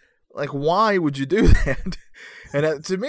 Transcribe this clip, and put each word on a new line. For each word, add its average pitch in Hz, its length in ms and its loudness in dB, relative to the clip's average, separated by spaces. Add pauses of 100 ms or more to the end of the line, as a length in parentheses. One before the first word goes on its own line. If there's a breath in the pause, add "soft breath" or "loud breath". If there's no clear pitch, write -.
(340 loud breath)
like, 139 160 -8
why 180 480 0
would 147 200 -2
you 139 80 -6
do 180 220 2
<laughs> - 0 -
that? - 480 4 (560 loud breath)
And, 143 140 -2
uh, 151 140 -2
to 185 160 -6
me, 220 120 -6